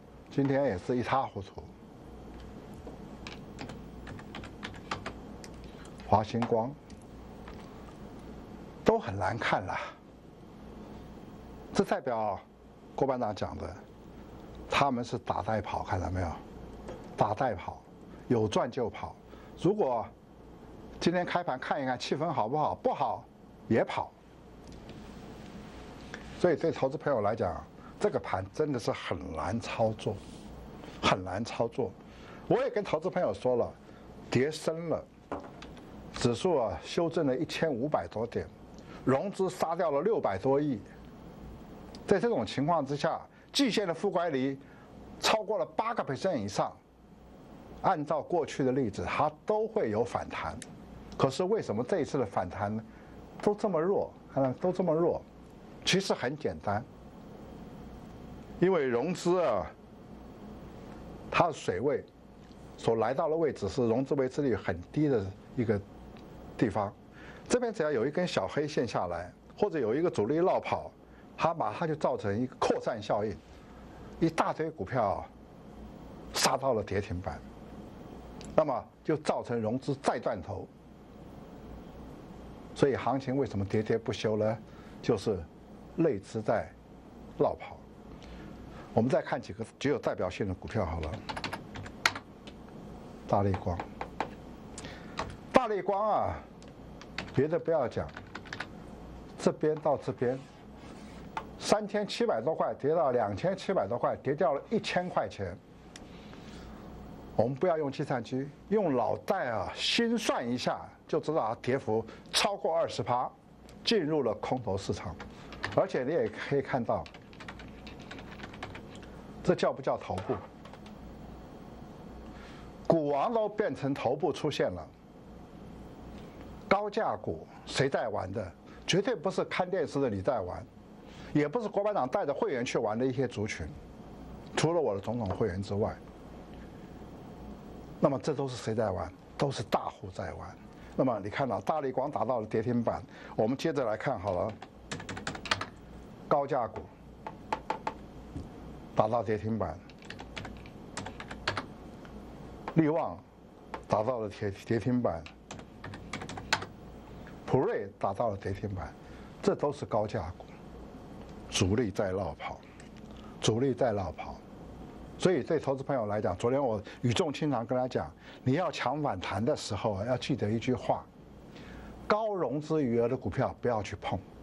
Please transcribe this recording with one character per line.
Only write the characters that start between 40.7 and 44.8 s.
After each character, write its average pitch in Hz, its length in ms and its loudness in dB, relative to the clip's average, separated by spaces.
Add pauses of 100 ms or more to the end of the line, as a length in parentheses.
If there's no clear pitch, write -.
在 196 140 8
这 226 80 4
种 185 180 2
情 - 200 0
况 160 200 4
之 143 120 -2
下， 147 240 2 (320)
季 269 180 6
线 202 160 4
的 165 60 4
负 196 180 0
乖 175 200 4
离 135 280 2 (580)